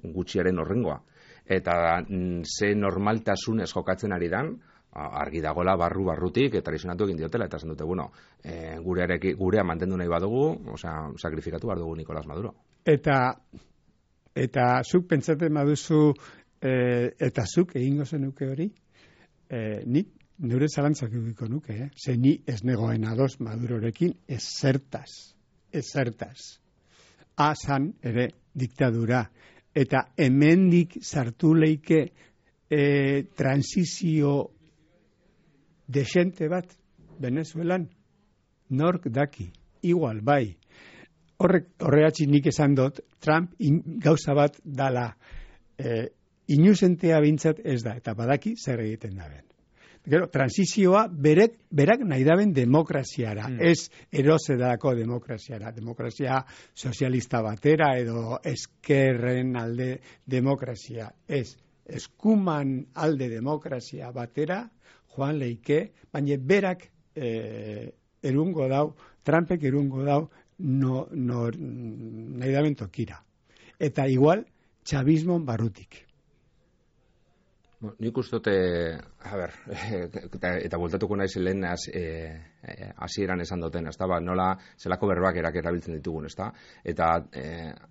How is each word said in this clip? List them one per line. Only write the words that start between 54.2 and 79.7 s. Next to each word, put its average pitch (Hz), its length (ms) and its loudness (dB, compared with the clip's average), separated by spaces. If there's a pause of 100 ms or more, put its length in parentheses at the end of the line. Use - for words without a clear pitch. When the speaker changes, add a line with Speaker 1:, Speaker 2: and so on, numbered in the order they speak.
Speaker 2:
demokraziara, 117 800 -6
demokrazia 120 720 -4 (260)
sozialista 127 720 -2
batera 139 540 2
edo 117 440 -4
ezkerren 127 1160 0
alde 120 440 -6 (220)
demokrazia, 123 880 -4 (120)
ez, 135 340 -6 (300)
eskuman 151 1080 -2
alde 151 360 -2
demokrazia 127 800 -6
batera 156 580 -6 (380)
joan 143 320 -4
leike, 139 540 -2 (160)
baina 143 300 -2
berak, 185 520 0 (220)
eh, 113 800 -8 (320)
erungo 143 440 0
dau, 151 260 0 (260)
Trumpek 165 440 2
erungo 135 400 0
dau, 143 240 2 (260)
no, 131 540 -2
no, 123 420 -4
nahi 120 1000 -8
daben 143 220 2
tokira. 107 480 -10 (580)
Eta 143 260 0
igual, 147 380 4 (420)
txabismon 156 600 2
barrutik. 110 560 -4 (1800)
Speaker 1:
Bo, 107 160 -12
nik 113 200 -6
uste 120 220 -4
dute, 104 160 0 (400)
a - 420 -14
ber, 87 140 -8 (160)
<laughs> 95 400 -8 (160)